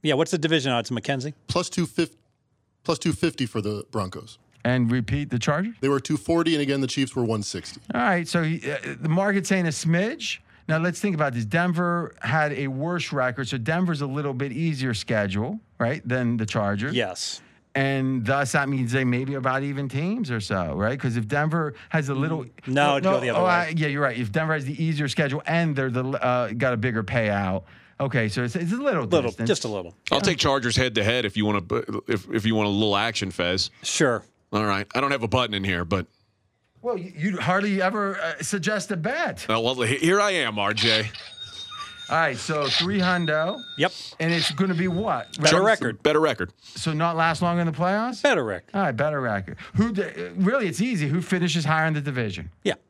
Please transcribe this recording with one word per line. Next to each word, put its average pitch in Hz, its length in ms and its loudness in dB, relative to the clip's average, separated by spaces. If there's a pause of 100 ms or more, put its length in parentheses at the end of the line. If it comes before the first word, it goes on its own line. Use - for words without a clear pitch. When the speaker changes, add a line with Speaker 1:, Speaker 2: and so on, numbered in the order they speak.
Speaker 1:
Yeah, 151 100 4
what's 147 180 2
the 190 60 0
division 151 340 2
odds, 117 200 0
Mackenzie? 131 420 -2 (140)
Speaker 2:
Plus 175 220 -2
two 175 160 0
fifty, - 300 -2 (680)
plus 165 160 0
two 160 140 0
fifty 156 320 0
for 110 160 -4
the 104 300 -4
Broncos. 87 460 -6 (260)
Speaker 3:
And 123 280 2
repeat 127 400 0
the 123 80 0
Chargers? 175 420 -2
Speaker 2:
They 139 80 2
were 139 100 2
two 147 180 -2
forty, 165 360 2
and 147 80 2
again, 139 200 0
the 131 60 0
Chiefs 135 280 -2
were 127 80 2
one 110 200 0
sixty. - 380 -10 (120)
Speaker 3:
All 240 80 0
right, 180 260 2
so, 175 140 0
uh, 151 360 -2 (240)
the 156 80 -2
market's 196 400 2
saying 185 160 2
a 160 60 2
smidge. 180 680 0 (300)
Now, 160 80 2
let's 170 220 -2
think 202 160 0
about 147 180 0
this. 117 120 -2
Denver 170 760 0
had 151 320 0
a 139 140 -2
worse 156 440 -4
record, 127 360 0
so 131 100 -4
Denver's 160 440 0
a 147 40 -2
little 139 300 -2
bit 135 160 -4
easier 135 420 0
schedule, 107 680 -2 (200)
right, 117 280 -2
than 120 300 0
the 110 80 0
Chargers. 104 480 0
Speaker 1:
Yes. 104 480 -4 (320)
Speaker 3:
And 135 520 0
thus, 135 260 0
that 143 180 0
means 131 220 0
they 131 120 2
may 123 220 0
be 139 80 -4
about 131 300 0
even 139 260 -4
teams 170 400 -4
or 117 100 0
so, 92 360 -2
right? 110 240 0
'Cause 123 180 -2
if 110 100 -2
Denver 151 460 0 (160)
has 147 200 0
a 143 40 0
little 147 300 -2
Speaker 1:
Mm. - 240 -16
No, 143 260 4
it'd 139 100 0
go - 160 4
the 127 120 0
other - 80 2
Speaker 3:
oh, - 60 4
Speaker 1:
way. 180 60 4
Speaker 3:
I, 175 180 2
yeah, 156 180 0
you're 143 140 -2
right. 131 160 0
If 117 140 -2
Denver 156 220 0
has 147 120 -2
the 147 180 -4
easier 151 240 0
schedule 143 400 0
and 160 280 2
they're 131 140 0
the, 127 160 0
uh, 123 460 0
got 123 220 0
a 113 40 0
bigger 110 260 0
payout, 98 600 0 (360)
okay, 127 300 0
so 123 140 -2
it's, 123 120 -4
it's 170 160 -2
a 220 40 0
little 240 300 0
Speaker 1:
Little, 135 260 4
Speaker 3:
distance. 113 160 -4
Speaker 1:
just 165 160 2
a 127 60 -4
little. 92 260 -8 (160)
Speaker 4:
I'll 143 100 2
take 165 160 0
Chargers 127 380 2
head 127 200 2
to 107 80 2
head 117 220 2
if 101 100 -2
you 104 120 2
wanna, 104 160 2 (440)
if, 104 240 -2
if 107 140 0
you 113 80 4
want 107 140 4
a 104 40 2
little 101 240 4
action, 104 360 0
Fez. 90 400 0 (100)
Speaker 1:
Sure. 120 420 2 (280)
Speaker 4:
All 104 140 0
right. 101 280 0
I 127 80 0
don't 139 100 2
have 131 120 -2
a 117 40 -2
button 120 280 0
in 98 80 -2
here, 90 220 0
but 87 200 0 (760)
Speaker 3:
Well, 226 160 -2
you, 180 180 -10
you 175 240 -2
hardly 196 440 2
ever, 196 360 0
uh, 160 220 -6
suggest 202 500 -2
a 190 60 -2
bet. 240 520 -4
Speaker 4:
Uh, 110 120 4
well, 123 200 2
he-, 120 160 2
here 170 220 4
I 208 120 4
am, 123 260 0
R 104 160 2
J. 110 380 2 (960)
Speaker 3:
All 143 80 0
right, 147 200 2
so 147 300 -2
three 180 320 0
hundo. 180 640 0 (160)
Speaker 1:
Yep. 160 140 2 (280)
Speaker 3:
And 165 140 2
it's 160 180 2
gonna 180 220 0
be 180 140 0
what? 175 500 -2
Speaker 1:
Better 156 200 6
Speaker 4:
Char- 185 60 4
Speaker 1:
record. 160 380 2
Speaker 4:
Better 151 180 6
record. 127 320 0 (120)
Speaker 3:
So - 280 -6
not 165 240 0
last 160 280 2
long 175 160 2
in 170 80 2
the 165 40 0
playoffs? 202 520 -2
Speaker 1:
Better 180 200 4
record. 98 300 -4
Speaker 3:
All 196 80 0
right, 160 140 2
better 143 260 0
record. 104 360 -2 (180)
Who? 226 160 4
D-, 190 120 -2 (340)
really, 208 300 2
it's 165 140 -2
easy. 202 260 0
Who 160 140 0
finishes 175 440 0
higher 160 200 2
in 160 80 2
the 147 80 -2
division? 113 480 -4 (140)
Speaker 1:
Yeah. - 100 0 (160)